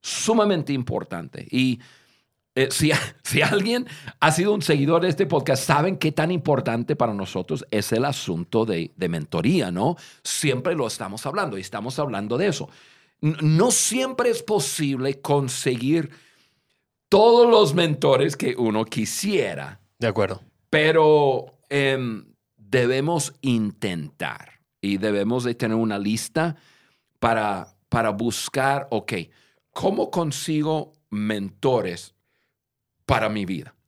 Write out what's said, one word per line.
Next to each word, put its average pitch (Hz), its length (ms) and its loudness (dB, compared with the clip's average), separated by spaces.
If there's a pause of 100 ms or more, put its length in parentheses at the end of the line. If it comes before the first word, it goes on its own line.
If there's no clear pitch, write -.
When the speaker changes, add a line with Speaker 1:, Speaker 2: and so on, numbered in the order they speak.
Speaker 1:
Sumamente 208 680 0
importante. 113 760 -6
Y, 127 300 0 (720)
eh, 131 160 2
si, 151 220 0
<laughs> - 320 -4
si 143 180 2
alguien 214 440 0 (340)
ha 160 100 6
sido 190 240 2
un 202 80 -2
seguidor 156 400 2
de 180 60 0
este 185 180 0
podcast, 143 380 0
saben 170 320 2
qué 156 160 -2
tan 160 180 0
importante 139 640 -2
para 117 180 0
nosotros 98 600 -6
es 104 180 -2
el 113 140 2
asunto 107 600 -2
de, 87 320 -4
de 90 120 -4
mentoría, 87 640 -2
¿no? 120 240 0 (260)
Siempre 139 540 -2
lo 131 100 -2
estamos 107 400 -10
hablando 143 320 -4
y - 20 -8
estamos 110 380 -8
hablando 117 400 -4
de 190 80 0
eso. 160 240 -4 (500)
N-, 151 220 0
no 160 300 4
siempre 247 580 0
es 233 140 -2
posible 139 760 -2
conseguir 139 880 0 (1000)
todos 233 420 8
los 208 240 6
mentores 147 640 2
que 175 200 -2
uno 110 280 0
quisiera. 104 960 -4 (180)
Speaker 2:
De 117 80 -2
acuerdo. 98 340 -2 (300)
Speaker 1:
Pero, 151 880 4 (100)
em, 135 560 -2 (320)
debemos 131 840 0
intentar 95 1160 -4 (200)
y 101 160 -2
debemos 107 480 0
de 120 100 -2
tener 113 220 -2
una 110 220 -2
lista 131 580 -2 (640)
para, 107 580 -2 (140)
para 113 200 2
buscar, 131 800 -2
ok, 165 220 -4 (600)
¿cómo - 380 -2
consigo 156 840 -2 (160)
mentores 104 1040 -4 (880)
para 110 240 0
mi 104 160 -4
vida? 87 300 -8 (140)